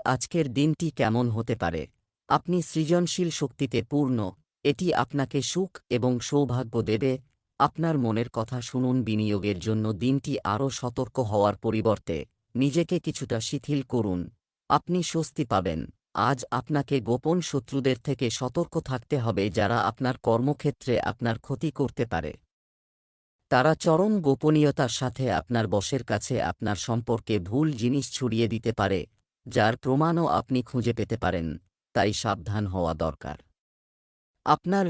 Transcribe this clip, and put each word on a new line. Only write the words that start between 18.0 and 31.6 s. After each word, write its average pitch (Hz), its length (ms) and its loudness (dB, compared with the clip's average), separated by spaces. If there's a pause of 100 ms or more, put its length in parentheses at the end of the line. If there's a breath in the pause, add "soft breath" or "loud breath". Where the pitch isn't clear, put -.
সতর্ক 131 500 -4
থাকতে 131 360 -4
হবে, 113 320 0
যারা 107 340 0
আপনার 123 360 -2
কর্মক্ষেত্রে 123 800 0
আপনার 117 380 -2
ক্ষতি 139 320 -4
করতে 131 340 -2
পারে। 80 260 -4 (1200)
তারা 131 240 6
চরম 175 460 4
গোপনীয়তার 147 720 4
সাথে 127 380 -4
আপনার 107 360 0
বসের 107 360 0
কাছে 113 400 -2
আপনার 98 360 -4
সম্পর্কে 113 600 -2
ভুল 117 340 0
জিনিস 127 380 0
ছড়িয়ে 113 360 0
দিতে 110 260 -2
পারে, 98 260 2 (460)
যার 113 320 2
প্রমাণও 160 520 2
আপনি 113 340 0
খুঁজে 120 300 0
পেতে 113 240 -4
পারেন, 90 300 0 (480)